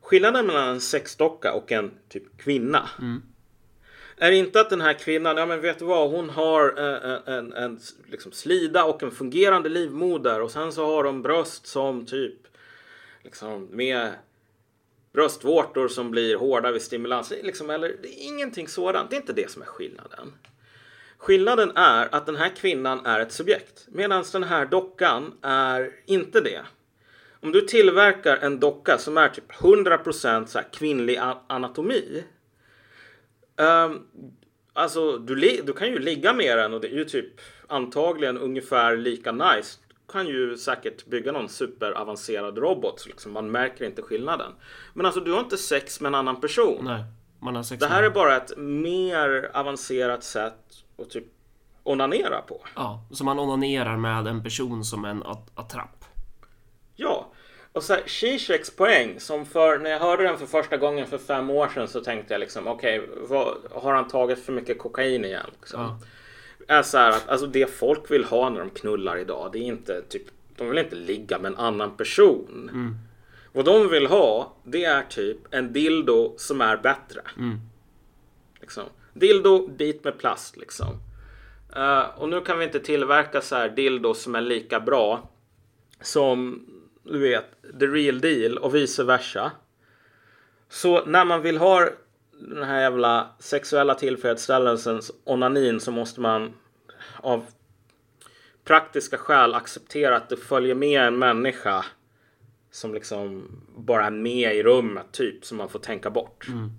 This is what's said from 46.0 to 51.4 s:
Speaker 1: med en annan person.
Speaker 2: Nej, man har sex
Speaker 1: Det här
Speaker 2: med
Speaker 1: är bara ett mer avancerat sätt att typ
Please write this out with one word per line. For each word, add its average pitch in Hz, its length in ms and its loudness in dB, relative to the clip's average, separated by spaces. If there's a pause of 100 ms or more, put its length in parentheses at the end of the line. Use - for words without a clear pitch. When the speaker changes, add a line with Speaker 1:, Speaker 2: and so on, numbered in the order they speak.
Speaker 1:
med 147 80 -2
en 143 60 -2
annan 131 260 -2
person. 156 440 0
Speaker 2:
Nej, 117 180 -6 (360)
man 127 160 -6
har 120 80 -6
sex 120 160 -10
Speaker 1:
Det 147 80 2
här 180 140 2
Speaker 2:
med 214 100 4
Speaker 1:
är - 20 -10
bara 156 240 4
ett - 200 -8
mer 151 960 -2
avancerat 131 720 -4
sätt 110 300 -6 (440)
att 117 120 -16
typ - 160 -12 (580)